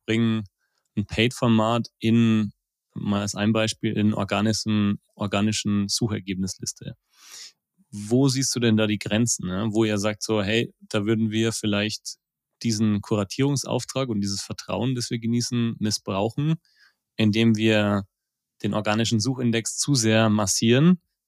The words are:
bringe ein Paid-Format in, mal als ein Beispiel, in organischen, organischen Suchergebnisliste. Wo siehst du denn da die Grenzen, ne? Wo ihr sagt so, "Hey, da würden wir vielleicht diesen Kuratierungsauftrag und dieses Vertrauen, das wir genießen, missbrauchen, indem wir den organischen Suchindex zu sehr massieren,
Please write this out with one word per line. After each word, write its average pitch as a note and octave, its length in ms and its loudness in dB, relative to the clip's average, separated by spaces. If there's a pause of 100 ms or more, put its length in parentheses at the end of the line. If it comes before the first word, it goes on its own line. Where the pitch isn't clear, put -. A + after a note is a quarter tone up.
bringe A2+ 360 0 (540)
ein G2+ 100 -2
Paid-Format A2+ 800 2 (140)
in, A2+ 500 2 (440)
mal G2+ 260 -2
als G2 160 -4
ein G#2 160 2
Beispiel, A2 400 -2
in G#2+ 200 2
organischen, G#2 880 0 (140)
organischen G#2 720 -2
Suchergebnisliste. G2 1120 -6 (960)
Wo A2+ 380 0
siehst C3 260 -2
du B2 60 -4
denn A2+ 160 4
da A2 100 2
die G#2 120 0
Grenzen, G#2+ 480 -2
ne? F#2 240 -2
Wo A2 120 2
ihr G#2+ 140 0
sagt G#2 260 -4
so, G#2+ 200 0
"Hey, A2 360 0
da G#2 280 -4
würden A2 240 2
wir A2 220 0
vielleicht G#2 640 -4 (460)
diesen G#2+ 380 0
Kuratierungsauftrag B2 1120 -2
und G2+ 100 -4
dieses G2+ 220 -4
Vertrauen, A2+ 520 -6
das B2 140 -6
wir A#2+ 100 -6
genießen, A#2 600 -2
missbrauchen, A2 800 -2 (600)
indem A2 400 4
wir G#2 460 2 (600)
den G#2 120 -2
organischen G#2+ 460 0
Suchindex A#2 580 -2
zu - 160 0
sehr A2 340 4
massieren, A2+ 720 4 (280)